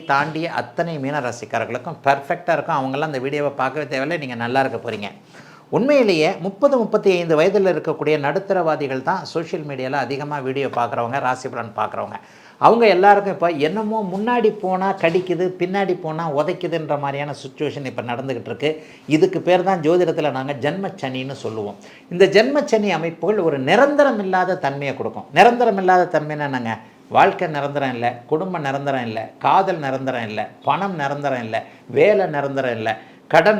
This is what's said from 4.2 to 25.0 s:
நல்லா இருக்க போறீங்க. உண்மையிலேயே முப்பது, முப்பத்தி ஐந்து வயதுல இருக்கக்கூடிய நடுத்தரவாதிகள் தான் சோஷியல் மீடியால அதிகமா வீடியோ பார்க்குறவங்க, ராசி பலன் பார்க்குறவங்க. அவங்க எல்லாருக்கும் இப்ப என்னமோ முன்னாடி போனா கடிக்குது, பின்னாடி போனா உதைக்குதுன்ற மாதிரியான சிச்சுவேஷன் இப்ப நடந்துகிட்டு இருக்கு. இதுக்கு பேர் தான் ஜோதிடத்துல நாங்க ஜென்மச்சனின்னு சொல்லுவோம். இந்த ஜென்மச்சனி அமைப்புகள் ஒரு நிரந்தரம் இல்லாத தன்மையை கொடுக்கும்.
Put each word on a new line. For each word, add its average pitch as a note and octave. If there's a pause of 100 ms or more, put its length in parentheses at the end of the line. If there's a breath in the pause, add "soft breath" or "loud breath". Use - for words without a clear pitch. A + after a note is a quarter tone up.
நல்லா A#2+
இருக்க A#2+
போறீங்க. G#2+ (600 loud breath)
உண்மையிலேயே G3+ (100)
முப்பது, G3+
முப்பத்தி G#3+
ஐந்து E3+
வயதுல F#3+
இருக்கக்கூடிய D3+
நடுத்தரவாதிகள் D3+
தான் E3
சோஷியல் D#3+
மீடியால C3+
அதிகமா C#3+
வீடியோ C3
பார்க்குறவங்க, A#2+
ராசி B2+
பலன் A#2
பார்க்குறவங்க. G#2+ (440 loud breath)
அவங்க A3+
எல்லாருக்கும் G3
இப்ப E3+
என்னமோ F#3+
முன்னாடி G#3+
போனா F#3+
கடிக்குது, F3+ (140)
பின்னாடி F#3
போனா D#3+ (100)
உதைக்குதுன்ற D#3
மாதிரியான C#3
சிச்சுவேஷன் C#3+
இப்ப A#2
நடந்துகிட்டு A#2+
இருக்கு. D3 (360 loud breath)
இதுக்கு E3
பேர் F3+
தான் F#3
ஜோதிடத்துல D#3+
நாங்க C3
ஜென்மச்சனின்னு C3+
சொல்லுவோம். G#2+ (320 loud breath)
இந்த F3+
ஜென்மச்சனி A3
அமைப்புகள் E3
ஒரு D#3
நிரந்தரம் C4
இல்லாத F#3
தன்மையை C#3
கொடுக்கும். G#2+